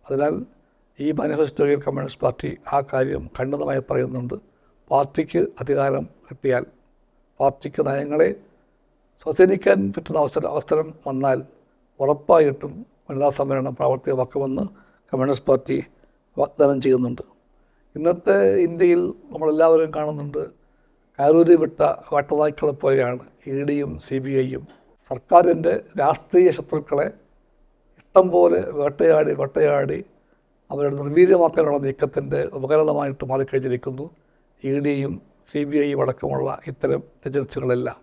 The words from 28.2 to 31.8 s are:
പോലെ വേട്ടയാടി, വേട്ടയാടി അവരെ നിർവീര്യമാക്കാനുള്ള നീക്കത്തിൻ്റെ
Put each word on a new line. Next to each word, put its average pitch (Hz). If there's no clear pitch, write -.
പോലെ 175
വേട്ടയാടി, 151
വേട്ടയാടി 143
അവരെ 143
നിർവീര്യമാക്കാനുള്ള 160
നീക്കത്തിൻ്റെ 139